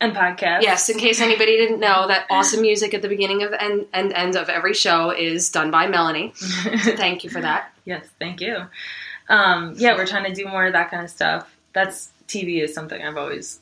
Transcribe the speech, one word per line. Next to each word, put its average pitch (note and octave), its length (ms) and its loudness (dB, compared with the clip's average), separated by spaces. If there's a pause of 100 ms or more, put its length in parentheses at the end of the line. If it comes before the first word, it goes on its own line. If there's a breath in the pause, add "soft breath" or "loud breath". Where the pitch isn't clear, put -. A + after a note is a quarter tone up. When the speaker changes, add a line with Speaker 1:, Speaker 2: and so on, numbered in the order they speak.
Speaker 1:
And A3+ 120 0
podcasts. F3+ 500 2
Speaker 2:
Yes, F#3+ 260 2
in A3+ 100 -2
case A#3 220 2
anybody A3 360 4
didn't A3 240 2
know, F#3+ 280 4
that F#3+ 220 2
awesome G3 320 2
music G#3 320 2
at G3 80 -4
the G3+ 60 -4
beginning G3 360 0
of G#3 80 -4
and, G#3 400 -2
and F#3+ 200 0
end F3+ 240 0
of E3 120 -2
every F3 260 0
show E3+ 360 2
is E3 400 -2
done D#3 200 0
by E3 180 4
Melanie. E3+ 460 0
Speaker 1:
<laughs> - 60 -16
Speaker 2:
So G3 560 0
thank F3+ 280 -2
you - 60 -12
for F3 100 -6
that. E3 320 -2 (120)
Speaker 1:
Yes, F3 220 -10 (120)
thank F3 220 -10
you. F#3+ 240 -6 (640 loud breath)
Um, F3+ 480 4
yeah, A3+ 200 4
we're F#3 100 0
trying F#3+ 260 -4
to - 20 -8
do G3 140 -8
more F#3 180 0
of F#3 60 0
that F3 180 2
kind F3 140 -6
of E3+ 60 -14
stuff. D#3+ 420 -2 (200)
That's, F#3+ 380 -2 (160)
T G3 180 -6
V E3+ 160 -2
is D3+ 140 -2
something D#3 280 -10
I've D3+ 140 -8
always C#3+ 460 -8